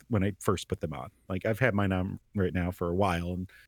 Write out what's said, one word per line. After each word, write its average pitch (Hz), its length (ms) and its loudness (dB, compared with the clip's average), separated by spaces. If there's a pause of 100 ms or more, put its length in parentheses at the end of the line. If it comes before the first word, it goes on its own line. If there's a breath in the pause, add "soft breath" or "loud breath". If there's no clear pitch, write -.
when 104 140 4
I 101 160 2
first - 280 0
put - 120 -4
them 78 140 -6
on. 65 160 -10 (180)
Like, 92 200 -4
I've 110 120 0
had 120 140 4
mine 101 180 2
on 95 280 -2 (160)
right 92 180 2
now 90 160 0
for 87 200 -4
a 87 60 0
while 90 380 2
and 92 160 -6 (180 loud breath)